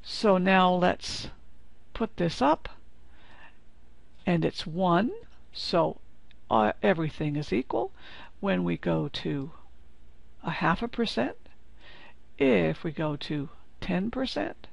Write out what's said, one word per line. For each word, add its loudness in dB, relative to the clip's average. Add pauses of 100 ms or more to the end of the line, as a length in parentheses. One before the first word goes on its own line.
So 4
now 8
let's 2 (640)
put -2
this 2
up, 4 (1600)
and 4
it's 0
one, 4 (400)
so, 2 (520)
uh, 6 (100)
everything 2
is -2
equal. 0 (480)
When 2
we 2
go 0
to -4 (920)
a -2
half 0
a -2
percent, -2 (1000)
if 4
we -2
go -2
to -4 (300)
ten 0
percent -4